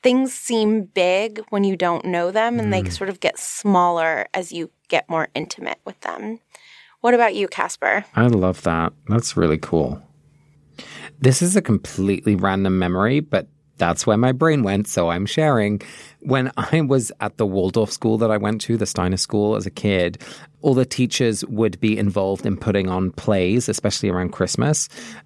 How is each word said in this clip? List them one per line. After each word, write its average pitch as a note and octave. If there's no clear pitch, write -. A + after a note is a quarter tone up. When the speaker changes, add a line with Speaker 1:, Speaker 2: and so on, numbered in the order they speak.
Speaker 1:
things C4
seem A3
big G3
when G3+
you F#3+
don't E3+
know F3
them, A3+
and G#3+
they F#3+
Speaker 2:
Mm. F2+
Speaker 1:
sort F#3+
of F#3
get -
smaller E3+
as F3
you E3+
get -
more E3
intimate -
with -
them. A3
What A#3+
about A#3
you, G3+
Casper? -
Speaker 2:
I A#2
love F#2
that. E2
That's A2+
really D#2
cool. D#2
This C3
is F3+
a F#3+
completely G2+
random F#2+
memory, F#2
but B2+
that's E2+
where G#2+
my B2+
brain D3
went, G2+
so F2
I'm F2+
sharing. A2
When C3
I D#3+
was C3
at -
the A2
Waldorf F#2+
school A2
that A2+
I G#2+
went G#2
to, A#2
the G#2+
Steiner F#2+
School, G#2
as G2
a G2
kid, F#2
all C#3
the B2+
teachers A#2+
would G#2+
be G#2+
involved G2
in G2+
putting G2
on F#2
plays, G2+
especially G2+
around F2+
Christmas. B2+